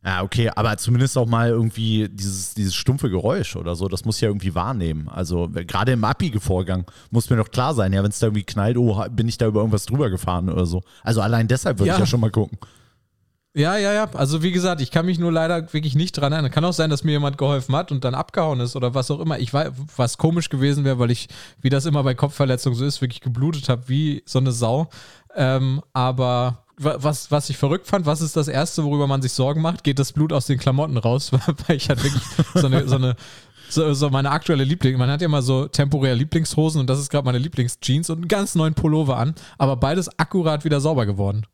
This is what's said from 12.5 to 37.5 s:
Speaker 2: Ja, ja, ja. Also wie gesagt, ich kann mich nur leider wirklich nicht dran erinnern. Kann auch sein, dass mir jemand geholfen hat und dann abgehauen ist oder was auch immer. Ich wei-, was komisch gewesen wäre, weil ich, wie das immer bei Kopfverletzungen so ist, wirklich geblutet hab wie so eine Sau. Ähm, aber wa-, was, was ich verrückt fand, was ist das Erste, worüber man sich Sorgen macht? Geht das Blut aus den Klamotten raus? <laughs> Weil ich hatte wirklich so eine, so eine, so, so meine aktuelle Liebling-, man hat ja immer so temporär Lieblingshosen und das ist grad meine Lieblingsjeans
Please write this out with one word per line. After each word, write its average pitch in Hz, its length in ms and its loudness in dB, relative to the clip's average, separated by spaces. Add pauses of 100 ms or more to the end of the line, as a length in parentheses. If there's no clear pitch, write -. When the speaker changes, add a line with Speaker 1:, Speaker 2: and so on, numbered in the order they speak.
Speaker 2:
Ja, 160 220 2
ja, 202 160 0
ja. 208 220 0
Also 143 280 0
wie 180 80 2
gesagt, 175 300 0
ich 131 100 -4
kann 165 140 0
mich 180 140 0
nur 175 120 2
leider 165 440 0
wirklich 151 200 -2
nicht 165 180 2
dran 143 200 0
erinnern. 151 180 0
Kann 151 140 0
auch 180 80 2
sein, 160 160 2
dass 147 160 -2
mir 156 80 2
jemand 143 240 0
geholfen 139 400 0
hat 175 160 -4
und 135 100 -4
dann 127 120 -2
abgehauen 156 460 -2
ist 120 160 -4
oder 123 180 -2
was 131 160 -2
auch 151 100 -2
immer. 156 180 -2
Ich 117 160 -4
wei-, 151 160 0 (240)
was 120 220 0
komisch 165 320 0
gewesen 139 360 0
wäre, 135 140 2
weil 120 120 2
ich, - 180 -2 (320)
wie 131 80 2
das 135 160 2
immer 147 180 0
bei 131 120 0
Kopfverletzungen 127 640 0
so 123 80 -2
ist, 143 180 -2
wirklich 123 180 -6
geblutet 135 480 -2
hab 123 220 -2
wie 147 360 0
so - 120 0
eine 131 140 2
Sau. 120 360 0 (480)
Ähm, 131 460 0 (100)
aber 127 720 0 (140)
wa-, 143 220 -2
was, 143 300 -2
was 147 200 0
ich 135 80 -6
verrückt 151 280 0
fand, 185 200 0
was 151 160 0
ist 156 140 -4
das 151 120 0
Erste, 151 360 -2
worüber 143 220 2
man 139 140 0
sich 131 140 -2
Sorgen 143 260 0
macht? 165 240 -2
Geht 139 140 2
das 135 140 0
Blut 151 200 0
aus 147 140 0
den 135 120 2
Klamotten 139 380 0
raus? 120 360 0
<laughs> 139 340 0
Weil 160 100 2
ich - 140 -4
hatte 123 140 2
wirklich 143 180 0 (320)
so 170 120 4
eine, 131 220 2
so 127 80 4
eine, 127 200 2 (520)
so, 156 240 2
so 143 160 2
meine 135 220 2
aktuelle 147 340 2
Liebling-, 131 320 2
man 123 140 2
hat 147 100 0
ja 175 60 0
immer 147 160 2
so 131 260 2
temporär 139 460 2
Lieblingshosen 156 640 0
und 131 80 0
das 135 100 2
ist 143 120 -6
grad 143 160 0
meine 123 120 2
Lieblingsjeans 135 720 -2